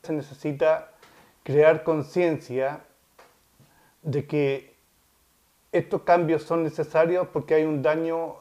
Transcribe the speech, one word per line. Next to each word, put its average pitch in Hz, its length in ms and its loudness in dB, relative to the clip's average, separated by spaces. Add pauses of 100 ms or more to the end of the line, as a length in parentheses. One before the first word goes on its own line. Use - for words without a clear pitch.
Se 160 120 -8
necesita 151 760 -2 (500)
crear 156 420 4
conciencia 147 960 -2 (1200)
de 143 240 -4
que 139 480 -2 (1000)
estos 175 300 -2
cambios 165 400 2
son 165 220 -2
necesarios 165 680 0
porque 151 220 -2
hay 156 100 4
un 151 180 -2
daño 165 580 -2